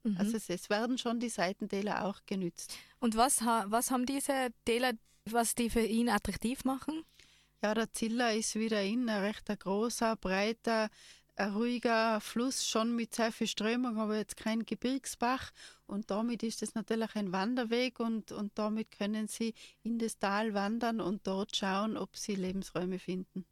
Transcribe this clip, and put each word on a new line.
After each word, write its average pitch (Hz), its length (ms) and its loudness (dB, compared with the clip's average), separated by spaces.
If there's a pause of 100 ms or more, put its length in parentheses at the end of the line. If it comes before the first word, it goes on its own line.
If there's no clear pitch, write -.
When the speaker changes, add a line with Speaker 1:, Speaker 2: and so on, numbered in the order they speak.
Speaker 1:
Mhm. 208 140 0
Speaker 2:
Also 220 220 0
es, - 100 -8
es 180 220 -4
werden 233 260 2
schon 233 240 -2
die 240 80 -2
Seitentäler 202 800 -2
auch 202 180 -4
genützt. - 500 -4 (240)
Speaker 1:
Und 220 200 2
was 254 240 4
ha-, 226 260 2
was 233 220 2
haben 254 160 2
diese 269 420 0 (160)
Täler, 240 280 2 (340)
was 226 280 2
die 233 140 2
für 226 160 4
ihn 226 240 2
attraktiv 208 560 0
machen? 285 400 -2 (580)
Speaker 2:
Ja, 214 120 2
der 220 180 0
Ziller 226 420 2
ist 220 200 0
wieder 214 280 2
in, 226 280 0
ein 202 120 0
recht 208 280 -2
ein 202 80 -2
großer, 220 580 0
breiter, 214 720 0 (480)
ein 202 180 0
ruhiger 226 680 2
Fluss, - 460 0
schon 233 300 2
mit 226 180 -2
sehr 226 180 2
viel 220 140 0
Strömung, 226 520 0
aber 214 180 0
jetzt 214 200 -4
kein 226 300 0
Gebirgsbach. 254 840 -2 (360)
Und 202 240 -6
damit 226 320 0
ist 226 200 -4
es 214 120 -6
natürlich 226 400 -2
ein 202 180 -2
Wanderweg 240 680 0
und, 226 320 -2
und 202 260 -4
damit 214 320 -2
können 214 380 -2
Sie 233 260 -4 (280)
in 226 160 -2
das 226 200 -2
Tal 208 360 2
wandern 226 460 0
und 190 260 -2
dort 196 300 -2
schauen, 202 400 0
ob - 200 -6
Sie - 180 -4
Lebensräume 185 640 -2
finden. 185 540 -6